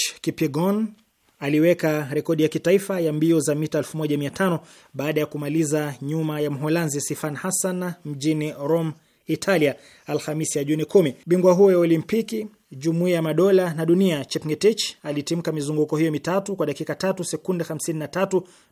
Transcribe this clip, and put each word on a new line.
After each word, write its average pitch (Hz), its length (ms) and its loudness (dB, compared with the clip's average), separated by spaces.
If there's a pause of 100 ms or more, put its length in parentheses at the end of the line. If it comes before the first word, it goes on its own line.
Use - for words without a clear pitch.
(200)
Kipyegon 180 680 -2 (500)
aliweka 151 760 2
rekodi 151 300 0
ya 156 60 4
kitaifa 190 520 0
ya 160 120 0
mbio 160 280 2
za 151 140 0
mita 151 240 -2
elfu 143 180 -6
moja 151 220 -2
mia 143 120 -4
tano 180 300 0 (340)
baada 147 260 -2
ya 151 60 -2
kumaliza 147 760 -2
nyuma 151 380 -2
ya 147 100 0
Mholanzi 151 500 -2
Sifan 147 340 -6
Hassan 180 580 -4 (120)
mjini 151 480 -2 (140)
Rome, 160 260 0 (340)
Italia, 156 480 2 (320)
Alhamisi 151 520 -4
ya 143 60 -2
Juni 151 200 0
kumi. 156 300 4 (120)
Bingwa 180 260 6
huyo 190 260 6
wa 175 40 4
Olimpiki, 214 640 0 (240)
Jumuiya 165 460 0
ya 160 60 0
Madola 175 520 4
na 160 120 -4
Dunia, 170 380 4
Chepngetich 175 580 0 (200)
alitimka 156 500 -4
mizunguko 151 440 -2
hiyo 160 160 2
mitatu 185 440 -2
kwa 156 100 -2
dakika 151 280 -6
tatu 190 300 -2
sekunde 170 400 -4
hamsini 160 340 -6
na 151 100 -8
tatu 185 400 -2 (240)